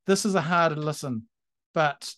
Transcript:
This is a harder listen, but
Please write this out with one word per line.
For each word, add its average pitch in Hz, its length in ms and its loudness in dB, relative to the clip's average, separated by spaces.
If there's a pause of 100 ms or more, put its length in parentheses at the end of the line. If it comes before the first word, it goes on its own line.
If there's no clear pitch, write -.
This 196 180 2
is 196 100 0
a 190 60 2
harder 165 360 2
listen, 147 520 -6 (460)
but 156 440 0